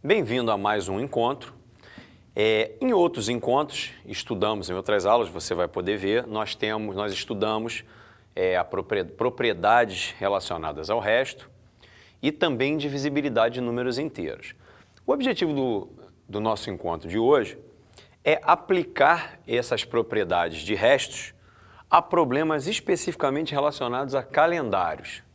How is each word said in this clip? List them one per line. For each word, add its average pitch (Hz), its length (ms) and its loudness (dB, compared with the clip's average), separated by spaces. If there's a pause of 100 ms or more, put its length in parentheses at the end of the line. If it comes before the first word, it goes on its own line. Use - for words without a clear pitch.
Bem-vindo 123 480 2
a 101 60 2
mais 101 300 0
um 95 120 -2
encontro. 131 560 -2 (800)
É, 110 440 2
em 254 140 0
outros 160 360 2
encontros, 123 600 -2 (160)
estudamos, 101 640 -2
em 90 40 -4
outras 95 340 0
aulas, 113 200 4
você 90 280 -6
vai 87 120 0
poder 95 300 -2
ver, 107 300 0
nós 107 260 -4
temos, 107 420 -4
nós 101 160 -4
estudamos, 110 720 -4 (520)
é, 92 200 0
a 87 80 2
propri-, 95 420 -2
propriedades 110 1120 2
relacionadas 82 720 -2
ao 117 80 2
resto 113 500 0 (720)
e 143 100 2
também 147 460 0
divisibilidade 139 760 0
de 127 60 -4
números 123 360 -2
inteiros. 113 560 -8 (500)
O - 80 -2
objetivo 247 400 0
do, 127 380 -2 (400)
do 101 100 -4
nosso 110 300 -2
encontro 85 400 -6
de 95 80 -2
hoje 120 400 4 (680)
é 151 200 2
aplicar 165 1040 2
essas 120 360 0
propriedades 87 800 0
de 98 140 -2
restos - 580 2 (560)
a 170 140 6
problemas 151 640 2
especificamente 160 840 -2
relacionados 139 640 -2
a 135 80 0
calendários. 123 1040 0 (120)